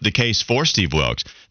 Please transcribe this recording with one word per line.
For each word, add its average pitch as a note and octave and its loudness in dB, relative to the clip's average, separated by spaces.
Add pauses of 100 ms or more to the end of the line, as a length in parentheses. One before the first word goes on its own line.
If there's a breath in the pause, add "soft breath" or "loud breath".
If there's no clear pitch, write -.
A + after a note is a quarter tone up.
the G#2 0
case A#2 0
for C3 0
Steve F#2 0
Wilks. C2 0 (280 loud breath)